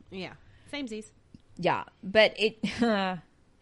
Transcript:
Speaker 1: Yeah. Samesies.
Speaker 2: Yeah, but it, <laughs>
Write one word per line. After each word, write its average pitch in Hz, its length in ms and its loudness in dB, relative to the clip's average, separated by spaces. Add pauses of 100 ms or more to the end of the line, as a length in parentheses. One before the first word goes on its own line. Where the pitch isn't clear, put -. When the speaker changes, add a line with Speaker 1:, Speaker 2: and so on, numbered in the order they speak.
Speaker 1:
Yeah. 180 240 -12 (380)
Samesies. 220 380 -10 (480)
Speaker 2:
Yeah, 156 260 0 (200)
but 208 340 6
it, 208 220 -2 (200)
<laughs> 190 400 0 (420)